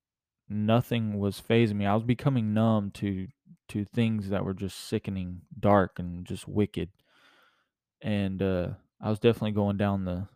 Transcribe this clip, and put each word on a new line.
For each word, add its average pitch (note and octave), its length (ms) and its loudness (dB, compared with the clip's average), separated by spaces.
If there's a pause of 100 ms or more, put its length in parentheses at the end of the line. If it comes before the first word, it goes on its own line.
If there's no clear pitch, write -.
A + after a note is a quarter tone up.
(500)
nothing A2 720 0
was G2 200 -2
fazing A#2 400 2
me. G2+ 80 0
I G2+ 80 2
was A2+ 100 0
becoming A#2+ 480 0
numb G#2+ 400 2
to, F#2+ 360 -4 (400)
to G#2 160 -4
things A2 460 -2
that F#2+ 140 0
were F#2+ 100 -2
just F#2+ 220 -8
sickening, F#2 640 -6 (160)
dark, G2+ 420 4
and F2 260 -8
just - 220 -10
wicked. F#2+ 420 -2 (1080)
And, G2 420 -2
uh, F#2 280 0 (300)
I - 80 -6
was G#2+ 120 -2
definitely A2 320 4
going G2+ 240 0
down G2 280 0
the F#2 320 -4